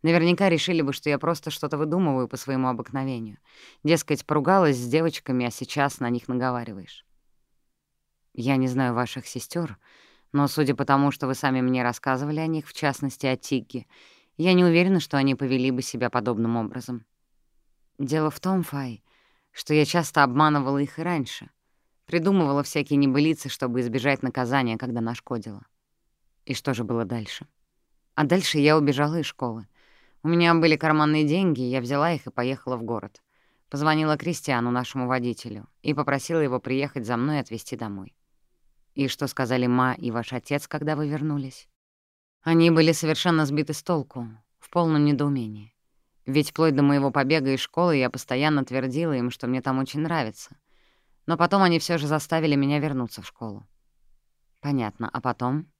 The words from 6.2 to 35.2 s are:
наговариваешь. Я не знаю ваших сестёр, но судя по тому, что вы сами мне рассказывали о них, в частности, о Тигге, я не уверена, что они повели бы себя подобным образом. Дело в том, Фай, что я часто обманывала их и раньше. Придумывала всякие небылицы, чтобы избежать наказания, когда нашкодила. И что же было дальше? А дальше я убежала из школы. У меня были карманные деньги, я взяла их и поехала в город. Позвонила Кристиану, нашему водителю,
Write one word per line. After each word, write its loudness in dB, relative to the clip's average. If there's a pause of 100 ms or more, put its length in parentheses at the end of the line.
наговариваешь. -6 (1300)
Я 0
не 2
знаю 0
ваших -4
сестёр, -8 (560)
но 2
судя 2
по -2
тому, 4
что -6
вы -2
сами 0
мне 0
рассказывали -2
о -4
них, -4
в -20
частности, -4
о 0
Тигге, -6 (500)
я 2
не 6
уверена, 6
что -4
они 2
повели 0
бы -2
себя -4
подобным 0
образом. -6 (920)
Дело 0
в -14
том, 0
Фай, -8 (480)
что -4
я 6
часто 2
обманывала 4
их -4
и -6
раньше. -6 (560)
Придумывала 2
всякие -2
небылицы, 2
чтобы -4
избежать -2
наказания, 0
когда -4
нашкодила. -8 (800)
И -6
что -4
же -4
было -2
дальше? -8 (680)
А 0
дальше 2
я 6
убежала 2
из -4
школы. -8 (560)
У -2
меня 4
были 6
карманные 2
деньги, 2
я -2
взяла 0
их -6
и -12
поехала -4
в -8
город. -8 (480)
Позвонила 2
Кристиану, -2
нашему -4
водителю, -4 (140)